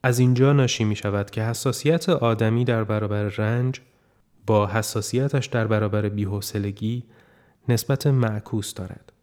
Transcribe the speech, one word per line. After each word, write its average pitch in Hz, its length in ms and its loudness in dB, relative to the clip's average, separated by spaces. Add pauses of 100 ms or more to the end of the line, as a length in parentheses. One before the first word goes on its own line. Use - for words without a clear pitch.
از 123 160 2
اینجا 127 340 6
ناشی 127 300 2
می‌شود 101 460 -2
که 110 140 -4
حساسیت 139 680 -2
آدمی 117 560 2
در 117 180 0
برابر 104 400 -2
رنج 117 580 -2 (640)
با 104 200 4
حساسیتش 117 800 -2
در 113 220 -2
برابر 107 420 0
بی‌حوصلگی 104 960 -4 (680)
نسبت 131 380 0
معکوس 110 680 0
دارد. - 380 -14 (120)